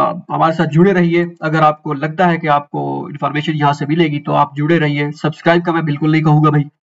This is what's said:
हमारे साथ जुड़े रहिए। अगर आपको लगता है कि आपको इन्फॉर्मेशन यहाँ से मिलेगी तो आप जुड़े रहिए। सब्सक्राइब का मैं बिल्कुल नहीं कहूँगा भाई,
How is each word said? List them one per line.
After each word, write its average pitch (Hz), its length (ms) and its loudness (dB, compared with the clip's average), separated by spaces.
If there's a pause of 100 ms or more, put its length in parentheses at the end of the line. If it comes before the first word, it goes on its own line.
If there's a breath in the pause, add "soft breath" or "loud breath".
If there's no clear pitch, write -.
(300)
हमारे 156 220 0
साथ 165 140 0
जुड़े 170 260 4
रहिए। 175 500 0
अगर 156 200 0
आपको 151 300 0
लगता 156 340 -2
है 165 120 2
कि 165 80 -6
आपको 143 640 -2
इन्फॉर्मेशन 147 420 -4
यहाँ 143 200 2
से 151 140 -4
मिलेगी 151 320 0
तो 147 140 -6
आप 143 240 0
जुड़े 156 220 0
रहिए। 147 340 -2
सब्सक्राइब 165 500 0
का 175 100 -2
मैं 160 120 -2
बिल्कुल 156 280 -2
नहीं 156 100 2
कहूँगा 151 280 4
भाई, 147 200 0 (140)